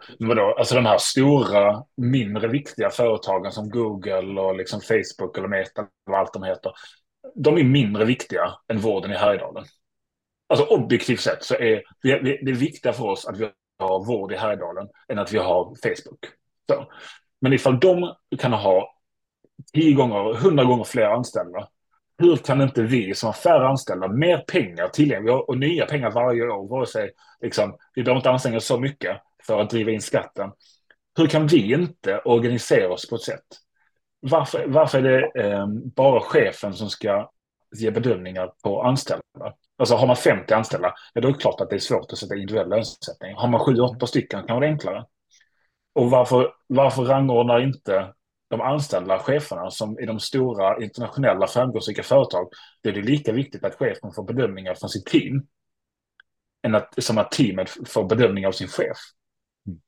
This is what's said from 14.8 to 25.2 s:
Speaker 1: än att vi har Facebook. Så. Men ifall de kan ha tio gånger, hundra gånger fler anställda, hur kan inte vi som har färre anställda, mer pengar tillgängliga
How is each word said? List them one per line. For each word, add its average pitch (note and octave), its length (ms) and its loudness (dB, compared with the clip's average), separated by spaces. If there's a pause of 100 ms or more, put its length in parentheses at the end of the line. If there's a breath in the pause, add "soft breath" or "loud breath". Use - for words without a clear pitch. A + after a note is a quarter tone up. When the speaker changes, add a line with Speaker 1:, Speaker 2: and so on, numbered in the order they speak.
Speaker 1:
än A2 120 -6
att G2+ 140 -6
vi G#2+ 40 0
har F#2+ 460 0
Facebook. - 360 -6 (500)
Så. - 220 -2 (500 loud breath)
Men C3 120 4
ifall C3 260 2
de F3 360 4 (240)
kan C3 140 0
ha G2 420 0 (800)
tio D#3 200 6
gånger, A2+ 400 2
hundra C#3 300 4
gånger B2 200 4
fler A2+ 220 0
anställda, G#2 600 -2 (520)
hur E3+ 180 6
kan C#3 240 0
inte B2+ 200 0
vi A2+ 320 0
som A2+ 140 -4
har G#2+ 60 -4
färre D#3 340 4
anställda, G2 400 -2
mer D#3 300 2
pengar F#2 500 -4
tillgängliga A#2+ 480 2